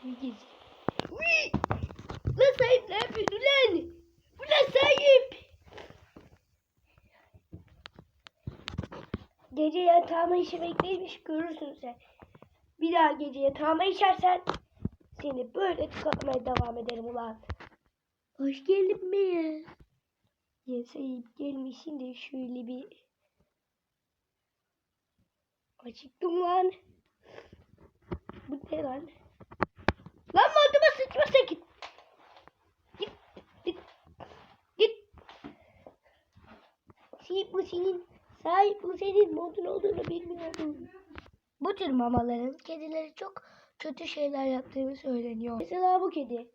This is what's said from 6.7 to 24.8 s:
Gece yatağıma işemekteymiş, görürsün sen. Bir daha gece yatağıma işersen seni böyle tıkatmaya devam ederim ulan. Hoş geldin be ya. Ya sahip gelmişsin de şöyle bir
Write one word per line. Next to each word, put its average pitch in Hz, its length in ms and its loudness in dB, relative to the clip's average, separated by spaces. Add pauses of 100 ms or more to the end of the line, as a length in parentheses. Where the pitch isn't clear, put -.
Gece 302 260 0
yatağıma 349 580 4
işemekteymiş, 349 840 -4
görürsün 311 580 -6
sen. 247 160 -14 (840)
Bir 330 140 0
daha 320 180 6
gece 277 280 -6
yatağıma 302 460 2
işersen 370 560 4 (800)
seni 254 320 -6
böyle 349 360 -2
tıkatmaya 269 560 -4
devam 247 320 -2
ederim 233 280 -8
ulan. 233 360 -10 (960)
Hoş 277 260 -4
geldin 381 480 2
be 392 60 0
ya. 320 460 0 (1000)
Ya 247 180 -6
sahip 254 540 -12
gelmişsin 269 640 -8
de 254 140 -10
şöyle 247 540 -10
bir 254 380 -14 (2750)